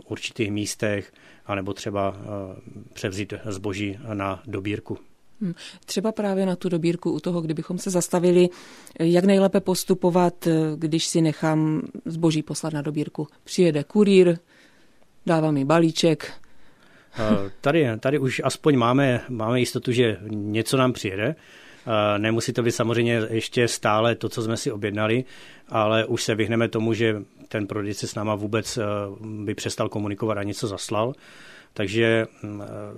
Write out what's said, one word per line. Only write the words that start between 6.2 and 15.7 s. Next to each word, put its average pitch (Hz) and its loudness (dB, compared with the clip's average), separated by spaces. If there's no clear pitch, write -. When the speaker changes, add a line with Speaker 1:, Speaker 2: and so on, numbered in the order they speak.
Speaker 2:
na 180 0
tu 180 -4
dobírku 170 0
u 151 -2
toho, 175 -2
kdybychom 160 -6
se 196 -8
zastavili, 180 4
jak 175 4
nejlépe 196 6
postupovat, 180 2
když 160 -2
si 170 2
nechám 156 2
zboží 160 0
poslat 156 -6
na 147 -4
dobírku. 151 -6
Přijede 156 2
kurýr, 185 6
dává 156 2
mi 139 2
balíček. 160 2